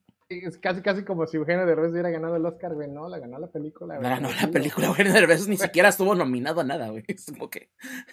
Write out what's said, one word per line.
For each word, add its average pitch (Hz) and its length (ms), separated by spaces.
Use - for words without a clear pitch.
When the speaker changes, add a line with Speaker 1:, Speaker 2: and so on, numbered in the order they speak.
Speaker 1:
Sí, 175 140
es 165 140
casi, 185 240
casi 202 200
como 180 220
si 160 120
Eugenio 175 280
Derbez 165 260
hubiera 175 200
ganado 165 240
el 165 100
Oscar, 165 300
güey. 147 120
No, 147 220
la 180 80
ganó 127 220
la 175 80
película, 156 480
Speaker 2:
La 139 40
Speaker 1:
güey. 123 120
Speaker 2:
ganó 127 180
la - 120
Speaker 1:
Sí, - 100
Speaker 2:
película, 151 340
Speaker 1:
güey. 180 140
Speaker 2:
Eugenio 196 200
Derbez 170 280
ni 208 100
Speaker 1:
<laughs> 196 160
Speaker 2:
siquiera 185 160
estuvo 196 240
nominado 147 480
a - 20
nada, 131 260
güey. 113 180
Es - 180
como - 240
que... - 220